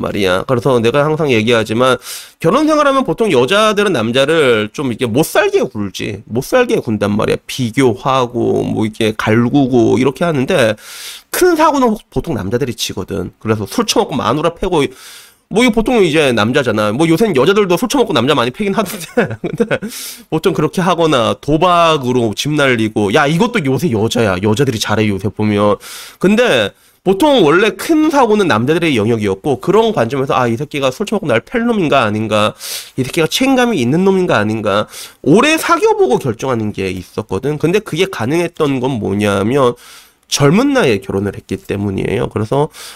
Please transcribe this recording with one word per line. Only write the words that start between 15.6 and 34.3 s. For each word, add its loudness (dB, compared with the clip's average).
이거 4
보통 2
이제 2
남자잖아. 0
뭐 2
요새는 2
여자들도 4
술 -2
처먹고 0
남자 2
많이 0
패긴 -4
하던데. -6
<laughs> -2
근데 -4
보통 0
그렇게 -2
하거나 2
도박으로 2
집 -4
날리고. 0
야, 2
이것도 0
요새 0
여자야. 0
여자들이 0
잘해, 0
요새 -2
보면. 0
근데 2
보통 4
원래 4
큰 0
사고는 2
남자들의 0
영역이었고 0
그런 2
관점에서 -2
"아, 0
이 -2
새끼가 -4
술 -6
처먹고 -4
날 2
팰 -4
놈인가 2
아닌가. 0
이 -2
새끼가 -2
책임감이 0
있는 2
놈인가 2